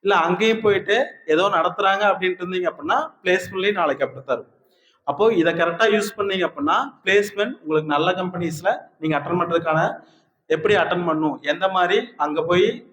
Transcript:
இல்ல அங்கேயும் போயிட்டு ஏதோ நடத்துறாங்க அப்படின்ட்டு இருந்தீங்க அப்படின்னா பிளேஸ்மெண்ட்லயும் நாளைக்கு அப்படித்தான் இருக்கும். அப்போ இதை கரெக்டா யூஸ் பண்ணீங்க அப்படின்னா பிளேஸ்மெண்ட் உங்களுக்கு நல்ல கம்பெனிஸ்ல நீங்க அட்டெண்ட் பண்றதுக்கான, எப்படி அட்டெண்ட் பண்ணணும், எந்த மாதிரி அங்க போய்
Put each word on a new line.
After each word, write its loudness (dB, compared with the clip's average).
இல்ல 2
அங்கேயும் 0
போயிட்டு 2
ஏதோ 2
நடத்துறாங்க 0
அப்படின்ட்டு -2
இருந்தீங்க -4
அப்படின்னா -2
பிளேஸ்மெண்ட்லயும் -2
நாளைக்கு 0
அப்படித்தான் -4
இருக்கும். -14
அப்போ 2
இதை 4
கரெக்டா 2
யூஸ் 0
பண்ணீங்க -2
அப்படின்னா 0
பிளேஸ்மெண்ட் 0
உங்களுக்கு -2
நல்ல 2
கம்பெனிஸ்ல -4
நீங்க 0
அட்டெண்ட் -2
பண்றதுக்கான, 0
எப்படி 2
அட்டெண்ட் 0
பண்ணணும், 0
எந்த -2
மாதிரி 2
அங்க -2
போய் 4